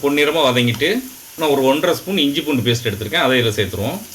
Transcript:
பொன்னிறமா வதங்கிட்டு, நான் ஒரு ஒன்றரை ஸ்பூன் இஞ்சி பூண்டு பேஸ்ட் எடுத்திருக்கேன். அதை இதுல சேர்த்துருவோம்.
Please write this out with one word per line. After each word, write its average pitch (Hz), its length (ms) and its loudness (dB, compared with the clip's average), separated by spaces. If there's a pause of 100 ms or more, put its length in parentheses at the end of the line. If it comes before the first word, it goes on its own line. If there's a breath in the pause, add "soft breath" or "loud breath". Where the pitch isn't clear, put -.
பொன்னிறமா 147 460 2
வதங்கிட்டு, 120 400 2 (500)
நான் 156 160 2
ஒரு 135 160 2
ஒன்றரை 156 300 2
ஸ்பூன் 190 240 -2
இஞ்சி 143 240 -2
பூண்டு 123 180 0
பேஸ்ட் 117 240 0
எடுத்திருக்கேன். 110 340 -2
அதை 127 160 2
இதுல 110 160 0
சேர்த்துருவோம். 107 420 -4 (160)